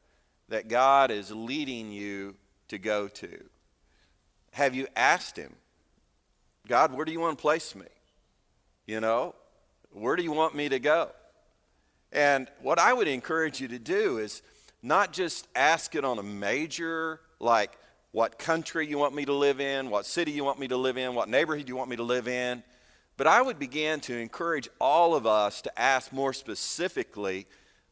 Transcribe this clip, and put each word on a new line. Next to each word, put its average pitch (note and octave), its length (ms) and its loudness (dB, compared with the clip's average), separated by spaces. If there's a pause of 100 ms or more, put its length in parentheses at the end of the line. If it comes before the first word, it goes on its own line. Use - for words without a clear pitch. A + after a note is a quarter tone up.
(480)
that A2 200 -4
God C3 420 6
is G#2 200 -6
leading A#2 600 -8
you G2+ 460 -10 (320)
to G#2+ 80 -10
go G#2 320 -2
to? - 400 -16 (1040)
Have C3+ 220 0
you C3 200 -6
asked C#3 420 2
him, D#2 200 -14 (1080)
"God, C3 260 4
where D3+ 140 -6
do D#3+ 60 -6
you E3 80 -4
want E3 180 -2
to - 40 -18
place D#3+ 320 0
me? F#2+ 120 -16 (1000)
You A2 140 -6
know, A#2 340 0 (560)
where A#2 260 -2
do F3+ 60 -2
you D#3+ 100 -2
want D#3 220 2
me D3 140 -4
to C3+ 100 0
go?" D3+ 340 2 (1000)
And C#3 380 2 (100)
what C#3+ 180 0
I G3 140 6
would A3+ 160 2
encourage D3 520 -2
you C3 80 -8
to A#2+ 100 -10
do D#3 400 -2
is G#2+ 240 -6 (400)
not E3 300 4
just E3+ 420 -4
ask D3+ 400 2
it D3 100 -2
on B2 140 0
a G2+ 40 -6
major, D#3 1000 -4 (200)
like, A2 380 2 (340)
what A2 260 0
country D#3+ 480 -2
you D3 100 -6
want C#3+ 180 2
me D3 120 -4
to C#3 60 0
live C#3 280 2
in, C3+ 300 -4
what G2+ 160 0
city E3 260 -2
you C#3+ 100 -4
want C3+ 160 0
me C3+ 100 -6
to B2+ 80 0
live B2+ 200 0
in, B2+ 180 -4
what A2 140 0
neighborhood D3 400 0
you B2+ 80 -8
want C3 140 -6
me B2 60 -6
to A#2 60 -6
live A#2+ 240 0
in. B2 360 -4 (560)
But C#3 80 2
I G3+ 160 8
would B3 160 -2
begin D3 440 -4
to A#2+ 140 -6
encourage C#3 520 -6 (120)
all D#3+ 340 6
of A#2+ 120 2
us G#2+ 360 2
to - 160 -8
ask B2+ 340 2
more C3+ 200 0
specifically, G#2 1120 -6 (460)